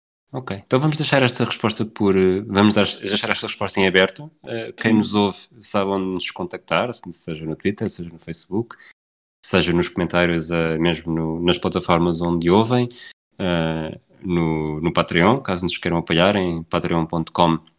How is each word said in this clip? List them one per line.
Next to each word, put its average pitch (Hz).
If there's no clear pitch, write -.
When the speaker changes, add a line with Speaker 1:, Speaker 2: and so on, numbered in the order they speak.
Speaker 1:
Ok, 127
então 131
vamos 151
deixar 139
esta 123
resposta 110
por, 98
eh, 92
vamos 101
dar, 101
deixar 104
esta 104
resposta 101
em 190
aberto. 185
Eh, 113
quem -
Speaker 2:
Sim. 107
Speaker 1:
nos 98
ouve 101
sabe 98
onde 95
nos 92
contactar, 92
se-, 87
seja 80
no 78
Twitter, 104
seja 87
no 82
Facebook, 92
seja 87
nos 87
comentários, 85
eh, 82
mesmo 82
no, 80
nas 87
plataformas 87
onde 85
ouvem, 120
eh, 80
no, 80
no 85
Patreon, 87
caso 92
nos 87
queiram 85
apoiar, 87
em 87
patreon 85
ponto 82
com 82